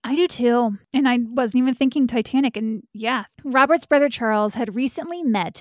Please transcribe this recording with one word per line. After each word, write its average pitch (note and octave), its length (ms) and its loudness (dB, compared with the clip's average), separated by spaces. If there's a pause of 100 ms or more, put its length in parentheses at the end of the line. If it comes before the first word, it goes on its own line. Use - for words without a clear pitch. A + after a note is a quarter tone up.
I B3+ 140 -4
do F4 100 2
too. A#3+ 500 0 (160)
And C4+ 160 2
I B3 140 2
wasn't A#3+ 400 0
even C4 120 2
thinking C4+ 340 2
Titanic. B3+ 480 0
And A3 260 -6 (100)
yeah, A3 340 -4 (180)
Robert's C#4 420 4
brother C#4+ 220 4
Charles G#3+ 460 0
had A3 200 -4
recently D#4+ 480 -6
met G#3 380 -2